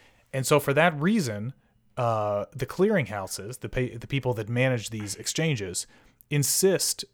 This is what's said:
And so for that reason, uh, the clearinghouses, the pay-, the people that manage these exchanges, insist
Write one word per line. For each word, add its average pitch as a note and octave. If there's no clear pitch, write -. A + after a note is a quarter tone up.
And C3
so D3
for C#3+
that D#3
reason, C3+
uh, G#2+
the B2
clearinghouses, G#2+
the A2+
pay-, A#2+
the A#2+
people C3
that G#2+
manage B2
these G#2
exchanges, A#2
insist -